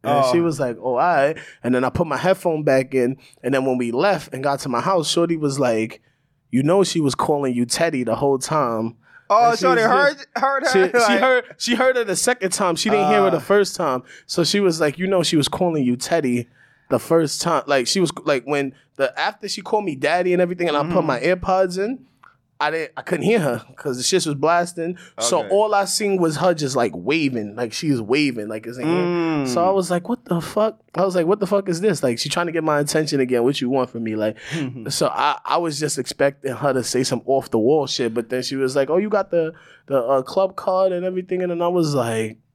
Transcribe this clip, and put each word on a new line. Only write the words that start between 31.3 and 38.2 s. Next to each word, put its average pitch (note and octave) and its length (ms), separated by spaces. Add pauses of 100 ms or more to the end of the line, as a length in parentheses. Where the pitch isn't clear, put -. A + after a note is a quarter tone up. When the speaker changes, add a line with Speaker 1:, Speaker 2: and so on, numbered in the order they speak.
Speaker 1:
the G3 60
fuck G3 200
is F3 140
this? F#3+ 200
Like, A#2+ 160
she - 120
trying F3 160
to D#3+ 80
get E3 100
my D3+ 160
attention D3+ 400
again. B2 240
What C3+ 160
you B2 100
want B2+ 200
from A#2 140
me?" A2 120
Like, G#2+ 220 (260)
Speaker 2:
<laughs> B2 260
Speaker 1:
so C#3+ 200
I, B2 340
I D3+ 140
was D#3+ 220
just D3 200
expecting C#3 560
her C#3 160
to B2+ 120
say B2+ 200
some A#2+ 220
off - 260
the A2+ 80
wall C3+ 280
shit, A#2 260
but A#2 160